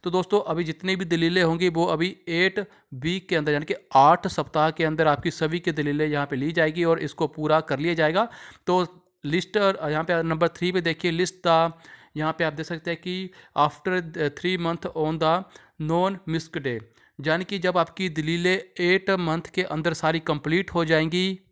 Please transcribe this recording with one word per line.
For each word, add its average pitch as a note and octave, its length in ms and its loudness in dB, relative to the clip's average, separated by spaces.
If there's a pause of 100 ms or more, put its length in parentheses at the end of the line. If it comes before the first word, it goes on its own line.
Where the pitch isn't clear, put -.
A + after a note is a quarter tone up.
तो F3+ 60 -4
दोस्तों, F3 320 2
अभी E3 220 -2
जितनी F3 320 -4
भी F#3 100 -4
दलीलें E3+ 380 2
होंगी E3+ 260 2
वो E3 160 0
अभी F3 300 0 (120)
एट F3+ 320 0 (340)
वीक E3+ 360 -4
के F3 60 0
अंदर, D3+ 160 0
यानी D3 140 0
कि C3+ 80 -4 (220)
आठ D#3 320 6
सप्ताह D#3 440 0
के D#3+ 120 -2
अंदर D#3 240 2
आपकी D3+ 240 0
सभी D#3+ 280 -2
की E3+ 120 -2
दलीलें D3 360 -2
यहाँ C#3+ 180 -2
पे C#3 100 -6
ली C#3+ 160 -2
जाएगी D#3+ 320 2
और E3 160 4
इसको D#3 280 -4
पूरा D3+ 320 2
कर D3+ 200 -2
लिया E3+ 140 0
जाएगा। E3 340 2 (400)
तो F3+ 360 0 (220)
लिस्ट, E3 320 -2
और F#3+ 340 0
यहाँ D#3 120 0
पे E3 200 0
नंबर E3 240 2
थ्री F3+ 240 -2
पे F3+ 100 0
देखिए, E3 300 -2
"List F3 360 -2
the", E3 240 4 (460)
यहाँ D#3 200 -2
पे F3 60 0
आप D#3 100 0
देख D#3 120 -8
सकते E3+ 260 -8
हैं E3 100 -6
कि F#3 280 -8 (280)
"After F3 440 0 (160)
the D3+ 120 0 (100)
three F#3 180 0
month E3+ 400 -4
on D#3 220 -2
the E3 240 2 (380)
non-missed E3 800 -2
day", A#2+ 180 -4 (480)
यानी E3+ 160 0
कि G3 160 -6
जब F3+ 180 0
आपकी F3 320 -2
दलीलें E3+ 480 0 (220)
एट F#3+ 300 2
मंथ F3 440 -2
के F3+ 100 -2
अंदर D#3+ 300 -2
सारी D#3+ 260 0
कंप्लीट D#3+ 540 -2
हो E3+ 120 0
जाएंगी। E3 540 0 (120)